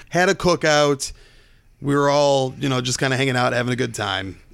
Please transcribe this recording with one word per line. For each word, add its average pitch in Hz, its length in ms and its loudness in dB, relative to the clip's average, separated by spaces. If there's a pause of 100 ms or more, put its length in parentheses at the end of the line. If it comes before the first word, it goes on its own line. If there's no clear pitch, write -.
Had 180 220 2
a 190 40 2
cookout. 147 800 0 (680)
We 143 120 -2
were 143 140 2
all, 139 500 2
you 143 120 -2
know, 127 100 0
just 123 180 -4
kinda 135 180 0
hanging 131 200 0
out, 123 160 0
having 123 220 -2
a - 20 -4
good 117 180 -4
time. 98 440 -6 (160)